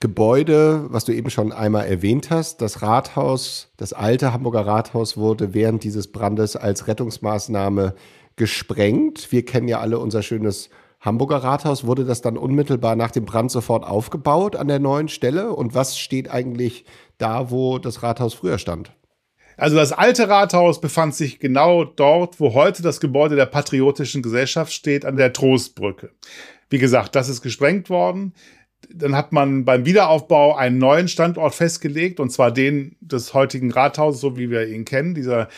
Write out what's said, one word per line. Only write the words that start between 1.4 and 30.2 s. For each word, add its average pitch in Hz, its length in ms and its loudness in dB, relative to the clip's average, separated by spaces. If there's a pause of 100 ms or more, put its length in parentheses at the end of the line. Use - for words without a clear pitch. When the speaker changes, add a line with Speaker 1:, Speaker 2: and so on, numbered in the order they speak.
Speaker 1:
einmal 107 340 0
erwähnt 101 440 0
hast. 165 300 -4
Das 110 220 -6
Rathaus, 131 960 -2
das - 160 -12
alte 120 400 0
Hamburger 117 340 -2
Rathaus 110 500 -2
wurde 107 380 -2
während 110 300 0
dieses 104 260 -8
Brandes 107 460 -2
als - 320 -4
Rettungsmaßnahme 101 1040 -2 (400)
gesprengt. 113 960 -2
Wir 120 140 2
kennen 120 240 -2
ja 113 100 -2
alle 113 220 -2
unser 113 240 -2
schönes 107 440 -6 (300)
Hamburger 135 380 -2
Rathaus. 135 500 -2
Wurde 127 180 0
das 123 180 -4
dann 113 140 -2
unmittelbar 135 600 0
nach 113 160 -2
dem 113 120 -2
Brand 113 280 -2
sofort 117 320 -2
aufgebaut 147 720 -2
an 147 100 -4
der 139 140 0
neuen 143 260 0
Stelle? 170 460 -4
Und 127 240 -4
was 135 200 -2
steht 131 320 -6
eigentlich 123 560 -6 (320)
da, 120 360 -4
wo 127 260 0
das 127 240 -8
Rathaus 117 320 -2
früher - 240 -4
stand? 82 320 -8 (680)
Speaker 2:
Also 151 200 2
das 151 160 4
alte 233 360 4
Rathaus 175 520 4
befand 156 340 -2
sich 139 240 -6
genau 151 460 4
dort, 156 560 2
wo 131 140 2
heute 175 280 4
das 165 160 0
Gebäude 147 380 2
der 135 100 4
Patriotischen 139 760 0
Gesellschaft 131 520 -2
steht, 143 320 -2
an 135 120 -4
der 131 160 4
Trostbrücke. 117 800 0 (580)
Wie 139 100 0
gesagt, 123 360 2
das 131 140 2
ist 131 140 -8
gesprengt 151 460 -2
worden. 180 460 -2 (580)
Dann 143 240 -2
hat 147 160 -2
man 139 320 2
beim 127 220 4
Wiederaufbau 160 720 4